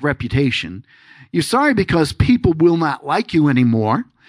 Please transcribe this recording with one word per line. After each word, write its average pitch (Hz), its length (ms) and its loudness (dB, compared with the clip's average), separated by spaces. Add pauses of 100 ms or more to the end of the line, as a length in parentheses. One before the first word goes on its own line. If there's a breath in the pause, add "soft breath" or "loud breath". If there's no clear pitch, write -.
reputation. 123 800 -4 (480 loud breath)
You're 165 120 0
sorry 269 320 0
because 170 360 0
people - 420 2
will 165 220 2
not 151 300 -4
like 170 300 -4
you 151 120 4
anymore. 120 580 0 (240 loud breath)